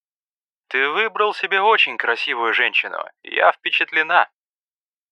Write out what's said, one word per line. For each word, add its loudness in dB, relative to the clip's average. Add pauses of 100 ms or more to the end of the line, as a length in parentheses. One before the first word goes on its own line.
(680)
«Ты -2
выбрал -2
себе -4
очень 2
красивую -2
женщину. -2 (240)
Я 4
впечатлена». 0 (840)